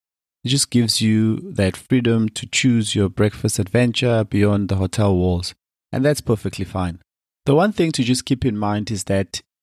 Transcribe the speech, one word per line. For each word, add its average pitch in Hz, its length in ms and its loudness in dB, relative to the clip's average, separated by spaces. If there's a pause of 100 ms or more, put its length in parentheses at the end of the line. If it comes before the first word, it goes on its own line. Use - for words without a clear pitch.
(440)
It 120 60 -4
just 139 200 0
gives 117 320 0
you 110 500 0
that 95 240 0
freedom 117 540 0
to - 160 -12
choose 117 480 0
your 101 160 2
breakfast - 480 -2
adventure 117 680 0
beyond 101 460 0
the 98 60 0
hotel 95 400 2
walls, 90 400 0 (360)
and 131 140 -2
that's 147 160 0
perfectly 101 440 -4
fine. 87 340 -6 (480)
The 139 80 4
one 190 160 2
thing 170 220 0
to 135 100 -2
just 123 200 0
keep 135 220 -2
in 113 100 -2
mind 104 360 -4
is 101 140 -6
that 98 360 -2 (220)